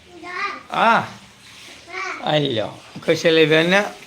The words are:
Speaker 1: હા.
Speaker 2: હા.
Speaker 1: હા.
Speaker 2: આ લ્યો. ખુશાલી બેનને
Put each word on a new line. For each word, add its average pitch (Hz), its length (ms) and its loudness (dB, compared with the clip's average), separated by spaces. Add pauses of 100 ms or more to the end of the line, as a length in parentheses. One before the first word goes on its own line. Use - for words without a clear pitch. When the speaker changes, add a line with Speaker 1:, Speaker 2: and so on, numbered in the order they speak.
(220)
Speaker 1:
હા. 359 540 -10
Speaker 2:
હા. 208 240 4 (880)
Speaker 1:
હા. - 440 -6
Speaker 2:
આ 151 60 4
લ્યો. 123 400 -4 (280)
ખુશાલી 160 400 4
બેનને 170 380 4 (220)